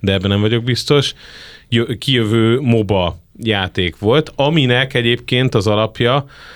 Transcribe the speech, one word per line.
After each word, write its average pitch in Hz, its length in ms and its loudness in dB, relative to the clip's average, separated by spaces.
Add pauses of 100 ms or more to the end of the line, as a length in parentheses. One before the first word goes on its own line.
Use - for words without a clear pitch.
de 95 120 0
ebben 98 180 0
nem 101 100 0
vagyok 113 240 0
biztos, 127 500 0 (540)
jö-, 117 300 -2
kijövő 113 600 2
moba 101 580 0 (240)
játék 95 560 -2
volt, 135 380 0
aminek 135 580 0
egyébként 123 600 0
az 104 120 0
alapja 117 580 0 (320)